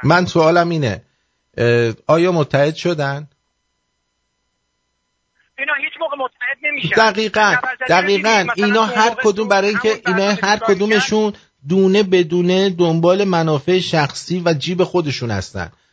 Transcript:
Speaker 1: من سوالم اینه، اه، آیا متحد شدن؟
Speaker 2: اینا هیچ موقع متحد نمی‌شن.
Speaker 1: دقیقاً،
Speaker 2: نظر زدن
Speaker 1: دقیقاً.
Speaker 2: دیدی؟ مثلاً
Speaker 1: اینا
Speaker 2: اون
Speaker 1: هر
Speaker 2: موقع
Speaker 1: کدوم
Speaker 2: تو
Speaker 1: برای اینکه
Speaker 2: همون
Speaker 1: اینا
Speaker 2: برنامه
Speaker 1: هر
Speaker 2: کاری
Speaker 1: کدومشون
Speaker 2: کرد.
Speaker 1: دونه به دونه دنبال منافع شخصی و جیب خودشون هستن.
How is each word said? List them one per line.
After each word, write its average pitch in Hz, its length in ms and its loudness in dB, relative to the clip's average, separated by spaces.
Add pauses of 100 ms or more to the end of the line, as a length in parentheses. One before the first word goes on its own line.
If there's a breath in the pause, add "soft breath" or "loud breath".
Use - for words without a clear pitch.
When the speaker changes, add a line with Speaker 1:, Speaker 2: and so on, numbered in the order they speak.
Speaker 1:
من 175 220 2
سوالم 170 420 2
اینه، 135 340 -4 (560)
اه، 117 340 0 (140)
آیا 170 260 2
متحد 151 420 0
شدن؟ 147 540 -6 (2250)
Speaker 2:
اینا 285 160 -6
هیچ 294 260 -6
موقع 294 160 -4
متحد 262 460 -8
نمی‌شن. 285 340 -4
Speaker 1:
دقیقاً، 214 440 2
Speaker 2:
نظر 247 340 0 (120)
زدن 185 140 4
Speaker 1:
دقیقاً. 196 280 0
Speaker 2:
دیدی؟ 214 220 2
مثلاً 208 160 -2
Speaker 1:
اینا 208 140 2
Speaker 2:
اون 214 160 0
Speaker 1:
هر 220 120 4
Speaker 2:
موقع 233 140 -4
Speaker 1:
کدوم 214 220 0
Speaker 2:
تو 202 60 -2
Speaker 1:
برای 196 180 2
اینکه 214 200 -2
Speaker 2:
همون 214 180 -2
Speaker 1:
اینا 185 120 0
Speaker 2:
برنامه 196 240 0
Speaker 1:
هر 208 140 2
Speaker 2:
کاری 208 180 0
Speaker 1:
کدومشون 214 580 0
Speaker 2:
کرد. - 80 -20 (280 soft breath)
Speaker 1:
دونه 190 340 4
به 180 200 2
دونه 180 480 0
دنبال 175 540 2
منافع 170 540 0
شخصی 165 680 -2
و 170 80 2
جیب 175 300 -2
خودشون 147 460 -2
هستن. 95 420 -8 (200)